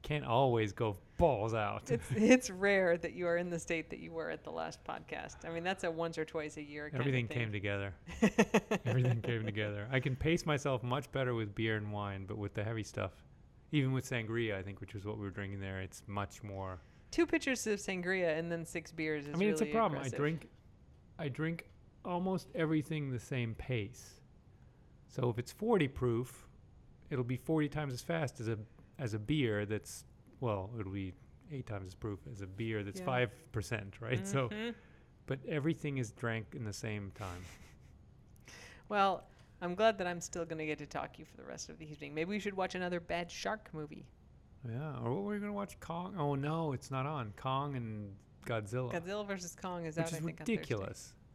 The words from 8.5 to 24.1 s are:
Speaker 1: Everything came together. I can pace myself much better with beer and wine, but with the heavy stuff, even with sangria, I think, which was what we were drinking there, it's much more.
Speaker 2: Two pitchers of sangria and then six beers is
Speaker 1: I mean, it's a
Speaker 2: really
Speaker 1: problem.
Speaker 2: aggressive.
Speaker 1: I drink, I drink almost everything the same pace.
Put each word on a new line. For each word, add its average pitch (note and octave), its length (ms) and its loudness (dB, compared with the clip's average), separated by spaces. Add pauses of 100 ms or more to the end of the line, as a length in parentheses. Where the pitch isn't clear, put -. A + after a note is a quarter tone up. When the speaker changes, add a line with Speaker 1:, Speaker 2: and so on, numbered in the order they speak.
Speaker 1:
Everything A#2+ 360 4
came A2+ 220 0
together. G#2 480 0
I C3 80 4
can C3 160 0
pace E3 300 2
myself C#3 360 2
much B2 300 0
better B2+ 220 2
with G#2+ 200 0
beer A2 220 4
and G#2 160 -2
wine, G2+ 340 -2
but G#2+ 100 -6
with G2+ 180 -2
the G#2+ 100 0
heavy A2+ 180 -2
stuff, G2 300 -4 (580)
even C3+ 220 4
with C3 160 0
sangria, A2+ 480 0
I F#2+ 60 -4
think, G2 180 -8
which - 140 -10
was G2 100 -6
what G#2+ 140 -4
we G#2 60 -4
were G2 60 -2
drinking G2 300 -6
there, F#2+ 200 -4
it's - 280 -8
much G2+ 340 -4
more. F#2+ 380 -6 (320)
Speaker 2:
Two E4 140 4
pitchers C#4+ 420 0
of G3+ 100 2
sangria F3+ 600 2
and E3+ 120 -2
then E3+ 140 -2
six D#3+ 260 -6
beers D#3 360 0
is D3 80 -6
Speaker 1:
I - 40 0
mean, G#3 120 6
it's G3+ 100 2
a A3+ 40 6
Speaker 2:
really G3 120 -2
Speaker 1:
problem. F#3 240 4
Speaker 2:
aggressive. C3+ 140 -2
Speaker 1:
I - 40 -2
drink, D3+ 300 0 (680)
I D#3 100 -2
drink D#3 380 -2 (380)
almost F3+ 520 0
everything D#3 560 2
the A#2+ 80 0
same A#2+ 340 0
pace. - 680 -4 (880)